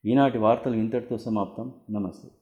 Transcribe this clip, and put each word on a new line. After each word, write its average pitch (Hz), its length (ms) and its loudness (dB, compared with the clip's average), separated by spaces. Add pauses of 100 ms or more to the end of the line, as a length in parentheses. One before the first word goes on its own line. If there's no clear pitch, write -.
ఈనాటి 127 300 4
వార్తలు 117 360 2
ఇంతటితో 113 440 -2
సమాప్తం. 110 540 -4 (180)
నమస్తే. 101 380 -6 (140)